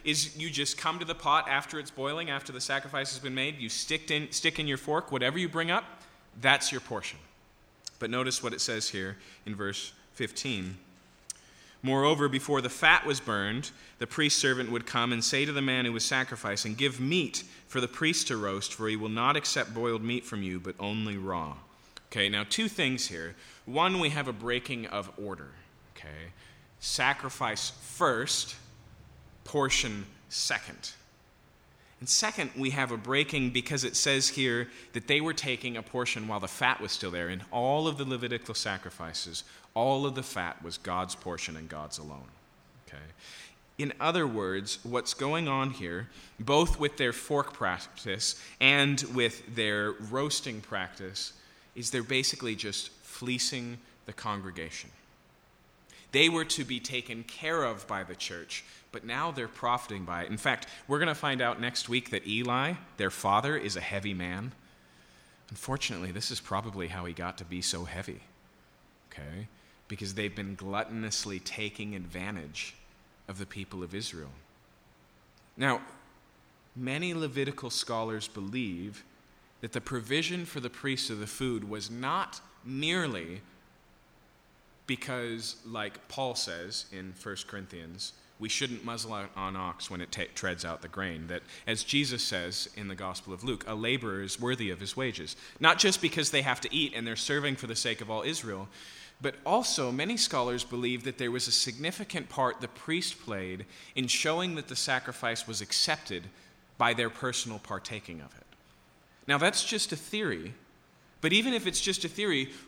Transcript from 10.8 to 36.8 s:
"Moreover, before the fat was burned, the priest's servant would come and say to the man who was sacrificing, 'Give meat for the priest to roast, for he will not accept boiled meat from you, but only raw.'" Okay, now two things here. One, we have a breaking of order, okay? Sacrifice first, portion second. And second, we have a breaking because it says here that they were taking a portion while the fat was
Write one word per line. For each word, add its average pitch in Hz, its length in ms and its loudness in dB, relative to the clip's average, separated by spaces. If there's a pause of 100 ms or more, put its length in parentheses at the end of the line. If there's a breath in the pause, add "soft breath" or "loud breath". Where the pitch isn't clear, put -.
"Moreover, 143 440 6
before 135 340 2
the 123 80 2
fat - 360 8
was 139 140 2
burned, 107 500 0 (300 loud breath)
the 120 80 -2
priest's 147 340 4
servant 127 300 4
would 120 160 -2
come 120 260 2
and 117 100 0
say 143 220 4
to 151 60 0
the 143 100 0
man 127 240 4
who 117 80 2
was 113 100 0
sacrificing, 113 680 0
'Give 123 260 2
meat 143 440 2 (240 loud breath)
for 131 120 -2
the 120 80 2
priest 160 400 2
to 123 100 0
roast, 101 360 0
for 110 140 -2
he 110 80 2
will 107 140 -2
not 123 280 4
accept 117 380 0
boiled 113 280 2
meat 117 220 -2
from 104 160 -4
you, 92 180 -2
but 90 200 -6
only 104 380 -2
raw.'" 85 380 -2 (520 loud breath)
Okay, 101 220 4
now 104 140 2
two 220 240 2
things 131 400 2
here. 85 280 -6 (300 loud breath)
One, 175 340 4
we 156 100 4
have 147 180 -2
a 120 60 -2
breaking 120 540 -2
of 98 320 -4
order, 90 320 -8 (440)
okay? 78 360 -14 (480 loud breath)
Sacrifice 127 920 0
first, - 840 2 (880)
portion 127 640 2 (220)
second. - 640 -2 (1080 soft breath)
And 123 100 -2
second, - 460 4
we 131 160 2
have 131 200 0
a 117 60 -2
breaking 135 540 2
because 127 320 2
it 123 120 0
says 135 340 6
here 120 400 2 (240 loud breath)
that 117 140 -4
they 147 140 6
were 160 120 0
taking 123 440 -2
a 110 60 -6
portion 120 440 -2
while 104 120 0
the 95 80 -2
fat 127 320 4
was 104 120 -4